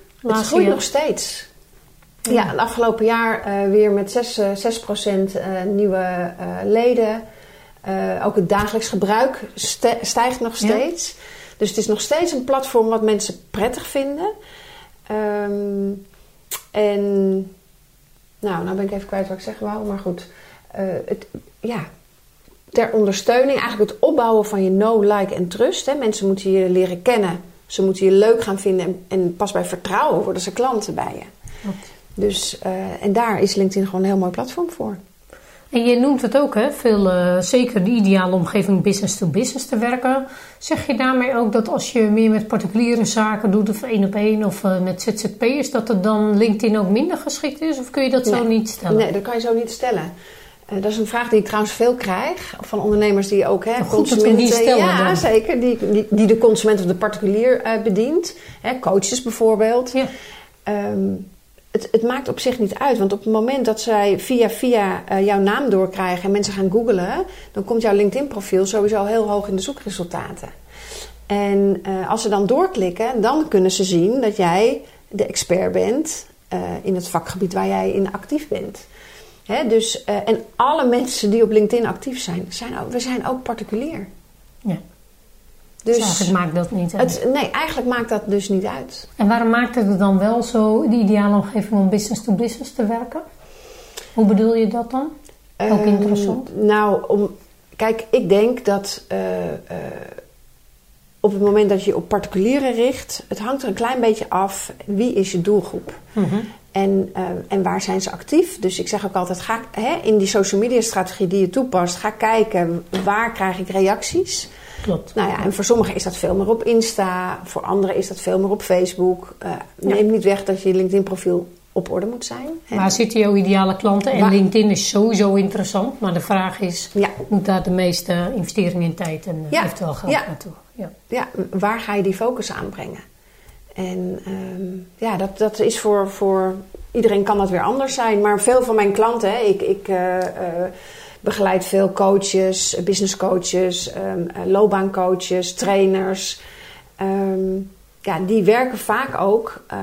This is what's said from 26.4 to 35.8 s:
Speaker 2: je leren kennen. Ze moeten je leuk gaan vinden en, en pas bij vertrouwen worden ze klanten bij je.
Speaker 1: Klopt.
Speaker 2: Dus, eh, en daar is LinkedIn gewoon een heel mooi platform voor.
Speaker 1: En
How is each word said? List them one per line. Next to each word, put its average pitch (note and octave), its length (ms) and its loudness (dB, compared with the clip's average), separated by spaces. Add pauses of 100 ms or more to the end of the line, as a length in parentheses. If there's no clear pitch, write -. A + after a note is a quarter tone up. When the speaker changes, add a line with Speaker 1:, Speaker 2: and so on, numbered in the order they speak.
Speaker 2:
je F#3+ 180 4
leren F3+ 320 2
kennen. G3+ 400 0 (240)
Ze - 180 -4
moeten F#3+ 220 0
je F#3+ 60 6
leuk A3 320 6
gaan G3+ 160 -4
vinden F#3 260 0
en, F3+ 220 -6
en F3+ 280 -2
pas G3 160 -4
bij F3+ 140 -2
vertrouwen F#3+ 580 0
worden F3+ 180 -4
ze F#3+ 120 -6
klanten A3+ 420 -2
bij - 200 -4
je. - 100 -14 (360)
Speaker 1:
Klopt. G3 300 -10 (220)
Speaker 2:
Dus, - 460 -2
eh, F#3+ 120 -6 (320)
en G3+ 100 0
daar A3+ 280 0
is G3 140 0
LinkedIn F#3+ 300 0
gewoon F#3+ 160 -4
een F#3+ 60 2
heel G3 100 2
mooi F3+ 140 0
platform E4+ 400 -6
voor. G#3+ 260 -8 (720)
Speaker 1:
En A#3 160 0